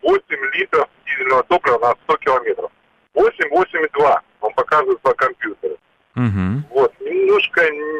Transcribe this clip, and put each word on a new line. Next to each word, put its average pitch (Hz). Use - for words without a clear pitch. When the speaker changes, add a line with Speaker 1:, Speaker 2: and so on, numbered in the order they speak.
Speaker 1:
восемь 143
литров 165
дизельного 131
топлива 131
на 117
сто 151
километров. 123
Восемь, 359
восемь 160
и -
два 143
вам 107
показывают -
по 494
компьютеру. -
Speaker 2:
Мгм. 110
Speaker 1:
Вот, 131
немножко, 185